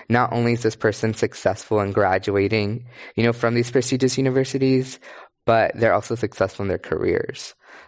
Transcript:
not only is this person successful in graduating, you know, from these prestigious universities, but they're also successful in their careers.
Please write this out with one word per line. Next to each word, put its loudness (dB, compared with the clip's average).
not 2
only 2
is -2
this 0
person 0
successful -2
in 0
graduating, 0
you 2
know, 4
from 0
these 0
prestigious 2
universities, 0
but 4
they're 2
also -2
successful -4
in -4
their -2
careers. -4